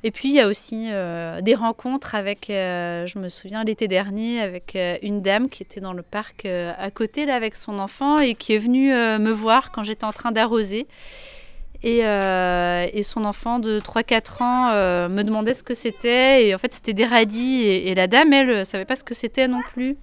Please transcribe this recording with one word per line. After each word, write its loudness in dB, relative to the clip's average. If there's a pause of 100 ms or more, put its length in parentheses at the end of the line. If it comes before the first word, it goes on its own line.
Et -2
puis, -6
il 0
y 8
a 6
aussi, -4
euh, -6
des 4
rencontres -4
avec, -6
euh, -4
je -10
me -8
souviens -8
l'été -2
dernier, -2
avec, -8
euh, -2
une -4
dame 2
qui -12
était -16
dans -10
le -10
parc, -10
euh, -4
à -8
côté, -4
là, 0
avec -4
son -8
enfant 0
et 2
qui -2
est 4
venue, 2
euh, 2
me 2
voir 2
quand -6
j'étais -6
en -4
train -6
d'arroser. 0 (960)
Et, 2
euh, 2
et -2
son -4
enfant -2
de -2
trois, -2
quatre -2
ans, 2
euh, 2
me 0
demandait 0
ce -10
que -6
c'était. 4
Et 4
en -4
fait, -4
c'était -4
des 2
radis. 2
Et, 2
et 0
la 4
dame, 6
elle, 6
euh, 0
savait -6
pas -4
ce -10
que -10
c'était 0
non -2 (120)
plus. -4